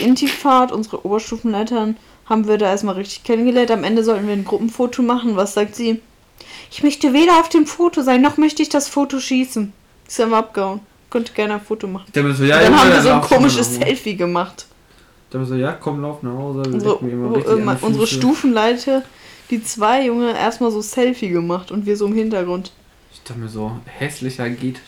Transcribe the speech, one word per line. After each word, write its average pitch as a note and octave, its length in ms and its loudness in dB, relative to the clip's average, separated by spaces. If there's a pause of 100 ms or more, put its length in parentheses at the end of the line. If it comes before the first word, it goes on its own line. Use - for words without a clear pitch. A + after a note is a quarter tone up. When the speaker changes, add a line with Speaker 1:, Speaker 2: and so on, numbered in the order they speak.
Speaker 1:
Inti-Fahrt. B3+ 680 4
Unsere - 340 -8
Oberstufenleitern A3 920 -2 (280)
haben A3 220 0
wir G#3+ 100 4
da G#3 140 2
erstmal G3+ 240 -2
richtig G3 300 -10
kennengelernt. A#3+ 440 2
Am G#3+ 140 0
Ende A3 200 0
sollten G#3+ 240 0
wir G#3 60 -2
ein G3 120 -2
Gruppenfoto A#3 580 -2
machen. A#3 320 0
Was G3 180 -2
sagt G#3 220 -2
sie? A3+ 260 -2 (680)
„Ich - 100 -8
möchte C#4+ 320 2
weder E4 260 6
auf E4 100 0
dem D#4 180 4
Foto E4+ 340 0
sein, B3+ 200 4
noch D4 160 2
möchte D4+ 260 2
ich D#4 60 -2
das C#4+ 180 0
Foto C#4 320 -2
schießen.“ B3+ 540 -2 (340)
Ist - 140 -4
einfach A3+ 160 2
abgehauen. G#3 420 -4 (300)
„Könnt A#3 260 -4
gerne G#3 200 -2
ein G#3 60 -8
Foto A3 240 -8
machen.“ F#3 200 -10 (100)
Speaker 2:
Der C#3+ 180 2
so, C#3 120 0
„Ja, C#3+ 140 4
Speaker 1:
Und - 40 6
dann A3 80 8
Speaker 2:
Junge, D4 80 8
Speaker 1:
haben C4 80 8
wir C4 80 8
Speaker 2:
dann - 80 4
Speaker 1:
so - 60 6
ein C3 80 6
Speaker 2:
lauf - 100 0
schon C#4 100 2
Speaker 1:
komisches B3+ 200 4 (140)
Speaker 2:
nach B3 40 -2
Hause.“ B3 100 -2
Speaker 1:
Selfie A3 300 -2
gemacht. F3 500 -2 (680)
Speaker 2:
Der C3 120 -4
so, B2+ 100 -4
„Ja, C3 180 -2
komm, D3 280 -6
lauf D3 220 -8
nach B2 100 -6
Hause.“ C3+ 320 -6
Wir C3 100 -4
Speaker 1:
Unsere, G#3 180 0
Speaker 2:
lecken - 140 -4
mir A#2+ 40 -4
immer B2 180 -4
Speaker 1:
wo, A#3 60 -2
Speaker 2:
richtig G#3+ 160 0
an A3 60 4
die G#3 260 -2
Speaker 1:
äh, - 20 -6
unsere A3 220 2
Speaker 2:
Füße. - 120 -4
Speaker 1:
Stufenleiter, B3 840 0 (460)
die A#3 140 -2
zwei, A#3 420 0
Junge, A#3+ 260 0
erstmal A#3 400 -2
so G#3+ 100 -4
Selfie A#3+ 480 -2
gemacht F3 420 -4
und G3+ 140 -6
wir G#3 120 0
so G#3 100 0
im G3+ 80 -2
Hintergrund. F#3 560 -2 (420)
Speaker 2:
Ich - 100 -20
dachte A#2 180 -14
mir A2 80 -8
so, G#2+ 240 -8 (120)
hässlicher B2+ 640 -8
geht B2+ 380 -8